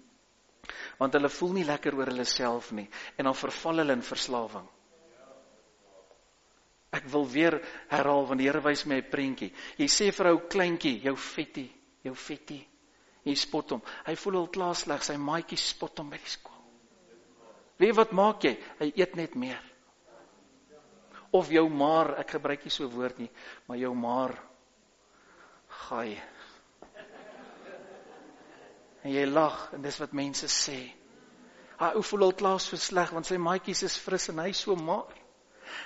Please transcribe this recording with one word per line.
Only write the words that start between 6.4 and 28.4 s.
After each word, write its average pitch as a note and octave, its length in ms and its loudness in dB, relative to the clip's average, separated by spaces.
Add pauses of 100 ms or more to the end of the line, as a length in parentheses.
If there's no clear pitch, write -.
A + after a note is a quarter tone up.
Ek C3+ 140 -12
wil C#3+ 180 2
weer D#3 300 4 (320)
herhaal, C#3+ 400 4
want C3 100 2
die C3+ 60 6
Here C#3+ 160 2
wys D3 240 2
my C3+ 100 2
'n - 140 -4
prentjie. C3+ 400 -2 (260)
Jy D3 80 4
sê G3+ 240 4
vir F#3+ 160 4
'n F3 60 10
ou E3 160 6
kleintjie, E3 560 2
"Jou C3+ 100 2
vettie, C3+ 560 -8 (320)
jou C3 120 -6
vettie." C#3+ 520 -12 (580)
Jy C#3+ 100 2
spot - 360 0
hom. B2 120 -2 (240)
Hy D#3+ 100 -2
voel F#3+ 200 -2
al E3+ 120 0
klaar F3 260 0
sleg, D#3 300 -2
sy D3 120 -4
maatjies D#3 520 -2
spot - 300 -6
hom D3 120 -8
by C#3+ 60 -12
die - 140 -12
skool. - 280 -14 (1200)
Weet G#3 140 8
jy G3+ 40 4
wat A3 200 6
maak G#3 260 4
jy? B2+ 120 4 (260)
Hy D3+ 180 0
eet F3+ 200 2
net D#3+ 200 -6
meer. C3 240 -6 (1800)
Of D#3 140 0
jou D#3+ 180 8
maar, D3+ 480 4
ek - 200 -6
gebruik C#3+ 280 -4
nie D3+ 80 -4
so D3+ 100 -4
'n A#2+ 100 -6
woord B2 240 -4
nie, A#2 120 -8 (360)
maar B2 120 -8
jou B2+ 160 -2
maar B2 400 0 (1300)
gaai. G#2+ 520 -8 (2750)